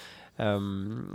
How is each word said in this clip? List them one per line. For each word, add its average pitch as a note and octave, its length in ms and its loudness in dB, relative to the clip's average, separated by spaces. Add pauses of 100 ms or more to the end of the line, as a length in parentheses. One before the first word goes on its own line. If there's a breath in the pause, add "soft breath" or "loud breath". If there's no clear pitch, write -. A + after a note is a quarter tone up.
(420 loud breath)
Euh, G2+ 600 2 (140)